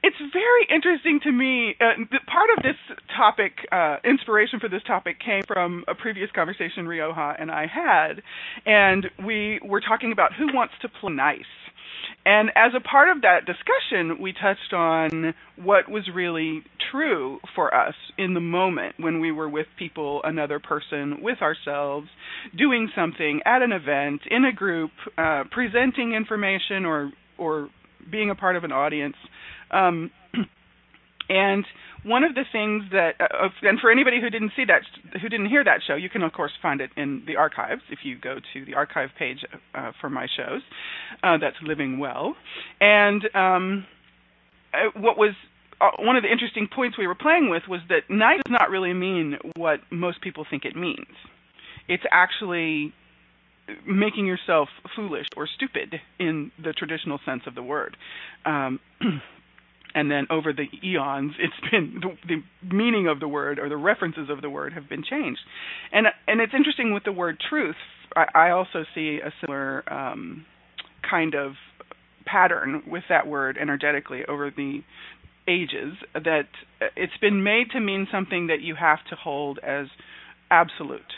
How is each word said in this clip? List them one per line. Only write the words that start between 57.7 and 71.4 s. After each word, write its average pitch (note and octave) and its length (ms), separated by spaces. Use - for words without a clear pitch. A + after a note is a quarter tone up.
Um, C#3 340
<clears throat> D#3+ 200
And D3 120
then C#3+ 220
over D#3+ 220
the C#3 160
eons, C#3+ 560
it's - 320
been, D#3+ 280
the, F#3+ 100
the F3 460
meaning G#3+ 340
of D3 100
the D#3 80
word C#3+ 320
or C#3+ 100
the D3 80
references E3 540
of C#3+ 120
the D3 80
word D3 240
have C#3+ 140
been D3 140
changed. C4 380
And, A3 160
and A3+ 120
it's A3+ 140
interesting C4+ 400
with G3+ 80
the G3+ 100
word F3 380
truth, B3 240
I, D#3+ 200
I E3 160
also F3+ 340
see D#3 300
a D#3 160
similar, C#3 420
um, C#3 520
kind D#3+ 240
of C#3 180